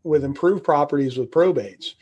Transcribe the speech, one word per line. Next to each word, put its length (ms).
with 200
improved 400
properties 540
with 120
probates. 720